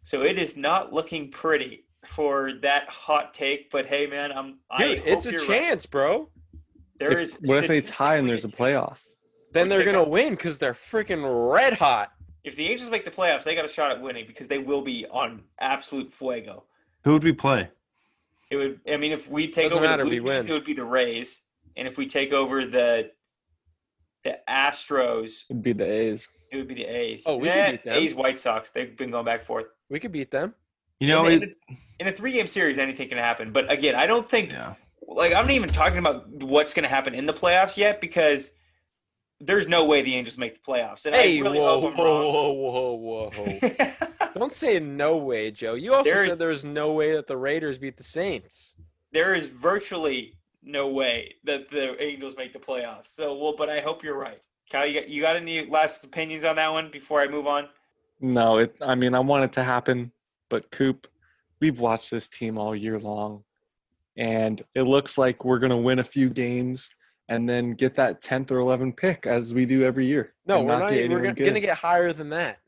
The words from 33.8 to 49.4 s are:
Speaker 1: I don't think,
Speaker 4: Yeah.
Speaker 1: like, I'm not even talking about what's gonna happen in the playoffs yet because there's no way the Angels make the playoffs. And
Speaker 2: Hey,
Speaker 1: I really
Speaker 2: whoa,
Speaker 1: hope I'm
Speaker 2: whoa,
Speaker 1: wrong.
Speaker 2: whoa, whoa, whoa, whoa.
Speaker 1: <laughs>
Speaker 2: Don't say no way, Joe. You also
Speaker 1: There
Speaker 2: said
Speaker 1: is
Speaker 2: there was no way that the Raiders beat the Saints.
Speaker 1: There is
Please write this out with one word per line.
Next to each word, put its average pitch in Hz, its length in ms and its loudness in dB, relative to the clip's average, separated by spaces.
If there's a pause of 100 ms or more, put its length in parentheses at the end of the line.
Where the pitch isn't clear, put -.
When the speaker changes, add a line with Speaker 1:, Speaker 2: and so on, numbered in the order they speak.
Speaker 1:
I 135 120 2
don't 226 220 0
think, 220 240 0
Speaker 4:
Yeah. 64 220 -12 (320)
Speaker 1:
like, 170 280 2
I'm 226 120 6
not 262 60 2
even 220 180 2
talking 175 280 2
about 151 300 0 (160)
what's 147 300 4
gonna 151 140 0
happen 135 260 0
in 131 120 -4
the 156 60 -2
playoffs 185 440 2
yet 208 240 2
because 151 500 2 (880)
there's 175 280 2
no 170 180 4
way 147 160 6
the 127 120 0
Angels 120 240 -6
make 117 160 -6
the - 60 -20
playoffs. 117 460 -4
And 147 80 0
Speaker 2:
Hey, 190 240 6
Speaker 1:
I - 40 2
really 139 160 2
Speaker 2:
whoa, 151 220 4
Speaker 1:
hope 160 120 0
I'm - 40 -6
Speaker 2:
whoa, 262 80 2 (160)
Speaker 1:
wrong. 147 120 0
Speaker 2:
whoa, 147 200 2
whoa, 120 800 -4
whoa, - 0 -
whoa. 262 1000 -4
Speaker 1:
<laughs> - 40 -20
Speaker 2:
Don't 233 180 -4
say 233 260 0
no 147 380 0
way, 117 340 -4
Joe. 113 240 -6
You 185 200 0
also 269 160 4
Speaker 1:
There 196 140 4
Speaker 2:
said 175 80 0
Speaker 1:
is 170 60 -6
Speaker 2:
there 165 100 -2
was 147 160 -4
no 151 280 -4
way 156 240 0
that 147 100 -4
the 135 100 -6
Raiders 139 420 -4
beat 131 180 -12
the - 80 -20
Saints. - 720 -8 (380)
Speaker 1:
There 175 220 2
is 156 140 -2